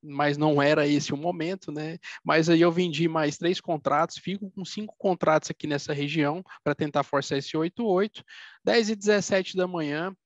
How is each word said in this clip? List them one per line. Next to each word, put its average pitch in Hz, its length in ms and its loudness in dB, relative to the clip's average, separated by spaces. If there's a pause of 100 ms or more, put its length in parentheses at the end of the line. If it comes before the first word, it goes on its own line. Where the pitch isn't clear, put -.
mas 147 340 0
não 151 240 4
era 147 260 4
esse 147 280 0
o - 20 -4
momento, 170 560 -6
né? 156 240 -8 (260)
Mas 160 280 2
aí 165 100 8
eu 170 100 6
vendi 170 380 0
mais 156 300 -2
três 180 240 -2
contratos, 151 560 -2
fico 196 320 -8
com 196 120 -14
cinco 208 360 -12
contratos 156 520 2
aqui - 160 -10
nessa 147 280 -4
região 147 500 -2 (180)
pra 147 120 0
tentar 147 280 -2
forçar 139 360 -2
esse - 180 -6
oito 170 300 -2
oito, 202 360 0 (400)
dez 214 280 2
e 226 40 0
dezessete 196 600 0
da 180 100 2
manhã 170 480 -4 (120)